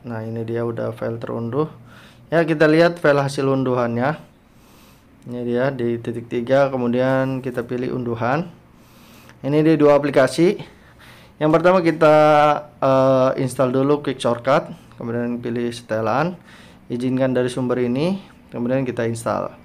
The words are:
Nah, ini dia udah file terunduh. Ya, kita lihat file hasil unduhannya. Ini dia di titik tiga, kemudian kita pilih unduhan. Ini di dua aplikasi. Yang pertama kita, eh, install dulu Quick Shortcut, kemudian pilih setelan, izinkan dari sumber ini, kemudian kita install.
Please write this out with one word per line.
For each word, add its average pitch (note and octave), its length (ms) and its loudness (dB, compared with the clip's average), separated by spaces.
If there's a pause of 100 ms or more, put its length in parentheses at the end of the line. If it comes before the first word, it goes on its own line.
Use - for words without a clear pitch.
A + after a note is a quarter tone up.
Nah, A#2 160 -10
ini A2+ 240 -8
dia A#2 240 -4
udah A#2 240 -6
file A2+ 240 -6
terunduh. A#2+ 560 -6 (560)
Ya, E3 160 2
kita D#3+ 240 2
lihat E3+ 320 4
file C#3+ 240 2
hasil C#3 240 -2
unduhannya. B2+ 720 0 (1040)
Ini B2 240 -12
dia B2 240 -2
di A#2+ 320 -4
titik A#2 240 -8
tiga, B2+ 400 0
kemudian C3 720 0
kita B2 240 -6
pilih B2+ 320 -6
unduhan. B2+ 560 -4 (880)
Ini D3 240 0
di D#3 160 4
dua D3 160 6
aplikasi. D#3 640 2 (800)
Yang D#3 160 2
pertama F3+ 240 4
kita, D#3+ 360 4 (680)
eh, C3 560 4
install B2+ 320 0
dulu C#3+ 320 0
Quick C3+ 160 -6
Shortcut, C3 480 0 (320)
kemudian A#2+ 400 -6
pilih A#2+ 320 -6
setelan, A#2 640 -4 (560)
izinkan B2+ 400 -2
dari B2+ 160 0
sumber B2 320 -2
ini, C#3+ 400 -2 (320)
kemudian B2+ 320 -2
kita A#2 240 -4
install. G#2 580 -4